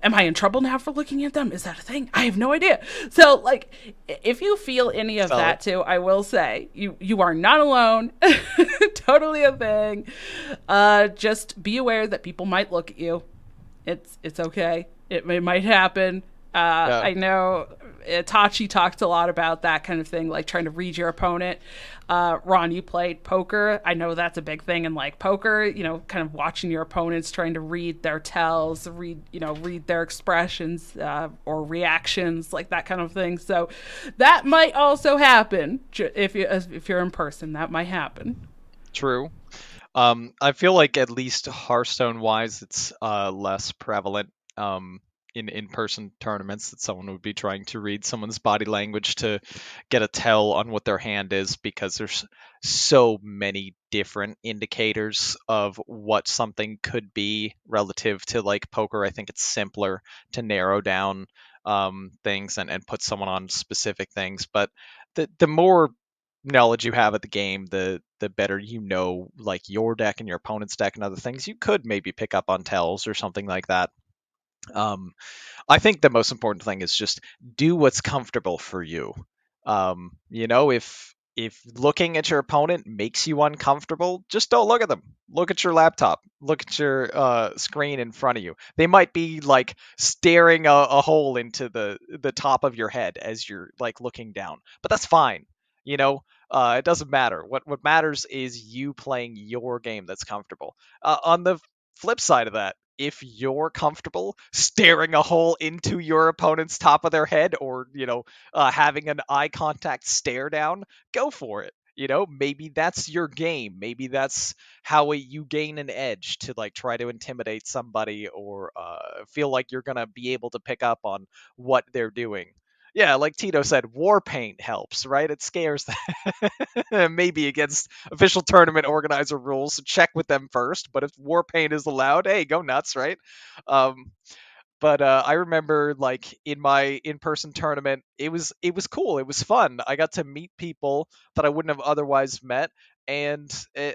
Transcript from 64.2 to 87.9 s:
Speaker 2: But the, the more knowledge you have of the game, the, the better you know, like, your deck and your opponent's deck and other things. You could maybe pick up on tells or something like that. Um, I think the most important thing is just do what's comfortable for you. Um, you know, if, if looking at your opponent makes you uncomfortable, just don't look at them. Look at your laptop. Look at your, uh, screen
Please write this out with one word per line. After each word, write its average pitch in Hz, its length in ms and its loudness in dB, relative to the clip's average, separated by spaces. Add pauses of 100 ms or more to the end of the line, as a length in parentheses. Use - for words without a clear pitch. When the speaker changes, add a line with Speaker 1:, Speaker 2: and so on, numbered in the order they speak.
Speaker 2:
But 101 180 0 (440)
the, 156 240 -4
the 170 80 4
more 165 440 6 (520)
knowledge 120 440 4
you 117 60 -2
have 107 220 4
of 104 60 -2
the 107 80 -18
game, 98 380 -6
the, 92 360 -4 (160)
the 104 120 -6
better 98 280 -2
you 110 220 -12
know, 92 480 -4 (100)
like, 101 300 -8
your 110 260 -2
deck 107 260 0
and 113 80 -12
your 87 100 -6
opponent's 107 360 -8
deck 101 220 -2
and 104 80 -8
other 98 120 -6
things. 127 300 -10
You 214 80 -12
could 196 320 -2
maybe 101 260 -6
pick - 220 -8
up 92 140 0
on 92 160 -2
tells 92 420 -2
or 110 80 -8
something 101 320 -8
like 92 220 -6
that. 92 220 0 (840)
Um, 101 380 -4 (560)
I 143 100 8
think 208 220 2
the 147 100 6
most 117 220 2
important 107 320 -4
thing 95 180 -4
is 85 120 -4
just - 260 -4 (360)
do 165 200 2
what's 147 240 4
comfortable 117 580 -4
for 95 240 -10
you. 78 320 -8 (520)
Um, 92 460 -2 (160)
you 113 180 -6
know, 131 240 6
if, - 440 -4 (220)
if 113 240 -10 (140)
looking 147 420 2
at 156 140 -2
your 151 100 2
opponent 156 460 0
makes 107 400 -6
you 147 160 0
uncomfortable, 151 840 0
just - 220 -2
don't 240 180 4
look 233 140 4
at 202 60 -2
them. 117 140 -2 (280)
Look - 200 -2
at - 140 -2
your 175 80 2
laptop. 160 480 4 (200)
Look 147 220 -2
at - 160 -10
your, 135 360 0
uh, 120 420 2
screen 143 440 -6